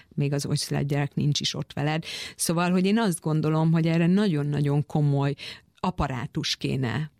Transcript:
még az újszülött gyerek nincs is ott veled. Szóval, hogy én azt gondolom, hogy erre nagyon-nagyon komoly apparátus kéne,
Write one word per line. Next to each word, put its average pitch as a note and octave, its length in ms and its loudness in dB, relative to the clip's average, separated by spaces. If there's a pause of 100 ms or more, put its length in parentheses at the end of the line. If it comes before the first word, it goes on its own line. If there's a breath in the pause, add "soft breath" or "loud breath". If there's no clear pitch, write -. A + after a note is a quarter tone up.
(160 loud breath)
még C#3+ 180 0
az C#3+ 120 -4
újszülött C#3+ 420 -2
gyerek C#3+ 280 -2
nincs C#3+ 240 0
is - 160 -4
ott - 180 -8
veled. D#3 300 -2 (320 loud breath)
Szóval, F3 360 0
hogy F3+ 140 2
én G#3 140 4
azt G3+ 200 0
gondolom, D#3 520 2
hogy E3 160 4
erre E3 200 4
nagyon-nagyon D3 800 2
komoly C#3+ 480 2 (460 loud breath)
apparátus C#3+ 760 -4
kéne, C3+ 640 -4